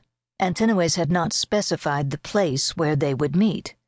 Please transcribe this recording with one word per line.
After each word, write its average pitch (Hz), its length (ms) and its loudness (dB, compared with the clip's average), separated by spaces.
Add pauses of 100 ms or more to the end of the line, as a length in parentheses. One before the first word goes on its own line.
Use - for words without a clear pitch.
(400)
Antinous 190 540 2
had 165 180 0
not 180 220 0
specified 151 760 -2
the 135 100 -6
place 160 600 -2
where 151 180 2
they 143 160 0
would 143 240 0
meet. 202 400 0 (120)